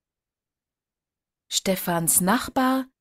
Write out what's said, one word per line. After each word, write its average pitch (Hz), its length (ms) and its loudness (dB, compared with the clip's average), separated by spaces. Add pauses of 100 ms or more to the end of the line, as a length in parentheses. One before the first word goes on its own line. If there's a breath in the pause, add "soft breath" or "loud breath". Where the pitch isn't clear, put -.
(1500)
Stefans 175 680 0
Nachbar 262 680 0 (140)